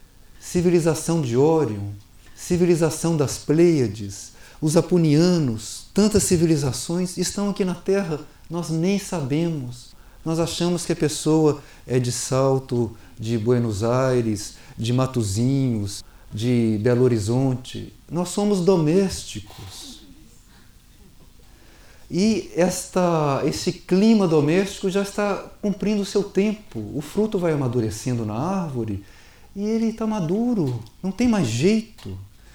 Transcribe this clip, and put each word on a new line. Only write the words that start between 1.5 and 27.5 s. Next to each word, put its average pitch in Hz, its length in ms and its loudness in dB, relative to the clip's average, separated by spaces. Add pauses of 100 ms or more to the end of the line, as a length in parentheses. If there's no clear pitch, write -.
civilização 170 800 0
das 139 200 0
Pleiades, 127 920 0 (300)
os 156 160 2
apunianos, 160 1160 2
tantas 208 300 4
civilizações 165 960 0
estão 202 320 -2
aqui 196 140 -2
na 180 100 -2
Terra, 175 460 -2 (280)
nós 160 220 -6
nem 175 280 0
sabemos. 151 920 -4 (340)
Nós 160 140 -2
achamos 170 460 0
que - 80 -2
a 160 40 -2
pessoa 151 680 2 (240)
é 123 120 0
de 123 140 -2
Salto, 131 840 0 (220)
de 113 200 -2
Buenos 113 440 0
Aires, 120 720 0 (220)
de 113 160 -2
Matozinhos, 123 1120 0 (280)
de 113 500 0
Belo 123 220 4
Horizonte. 120 880 0 (180)
Nós 175 180 -4
somos 202 320 0
domésticos. 175 1400 0 (2000)
E 202 460 0
esta, 165 880 2
esse 160 280 -2
clima 202 540 4
doméstico 165 640 2
já 196 120 0
está 202 340 -2 (260)
cumprindo 202 400 0
o 190 40 -4
seu 202 180 0
tempo. 202 560 -2 (140)
O 135 60 -6
fruto 214 380 -2
vai 175 140 0